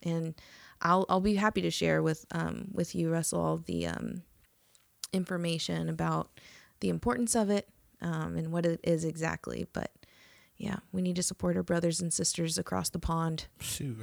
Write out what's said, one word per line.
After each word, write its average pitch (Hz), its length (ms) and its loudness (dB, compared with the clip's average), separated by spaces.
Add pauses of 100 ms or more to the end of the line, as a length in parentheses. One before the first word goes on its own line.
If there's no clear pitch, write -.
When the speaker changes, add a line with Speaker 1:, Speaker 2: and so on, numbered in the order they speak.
Speaker 1:
And 165 320 -2 (480)
I'll, 180 260 6
I'll 185 120 4
be 208 140 4
happy 202 280 2
to 170 80 2
share 160 320 2
with, 160 300 0
um, 165 400 -4
with - 220 -2
you, 165 160 2
Russell, 165 300 0
all 160 180 2
the, 165 280 -2
um, - 360 -6 (880)
information 170 760 0
about 165 420 -2 (500)
the 190 80 0
importance 233 460 2
of 214 160 4
it, 202 180 0 (320)
um, 170 360 -2
and 160 160 -2
what 170 140 2
it 165 160 0
is 170 220 2
exactly. 160 680 -4
But, - 180 -6 (680)
yeah, 202 200 -4 (160)
we 185 100 -2
need 180 140 0
to 180 60 -2
support 180 340 0
our 180 60 0
brothers 170 380 2
and 170 120 -2
sisters 165 460 0
across 185 320 -2
the 180 80 -4
pond. 165 480 -2 (140)
Speaker 2:
Shoot, 123 420 -6